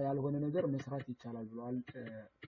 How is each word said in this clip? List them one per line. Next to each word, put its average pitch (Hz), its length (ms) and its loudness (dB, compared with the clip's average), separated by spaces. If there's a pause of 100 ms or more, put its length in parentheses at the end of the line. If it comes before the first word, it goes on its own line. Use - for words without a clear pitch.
ያልሆነ 139 400 4
ነገር 151 260 4
መስራት 135 400 0
ይቻላል 117 400 -6
ብለዋል። 117 300 -2 (140)
እ፣ 127 120 -8 (440)